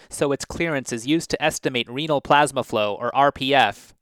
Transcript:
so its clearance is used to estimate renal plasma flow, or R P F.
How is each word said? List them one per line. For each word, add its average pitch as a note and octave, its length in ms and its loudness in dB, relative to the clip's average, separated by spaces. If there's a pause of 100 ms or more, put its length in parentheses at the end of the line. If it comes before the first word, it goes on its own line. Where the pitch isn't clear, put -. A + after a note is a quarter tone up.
so C#3+ 220 -2
its C3+ 140 -4
clearance D3+ 480 -4
is A#2 140 -8
used D#3+ 240 0
to - 100 -4
estimate C3+ 480 -2
renal C#3+ 320 -2
plasma C#3+ 420 2
flow, G#2 300 0
or A#2 220 -6
R C#3 160 4
P C3+ 240 0
F. A2 460 2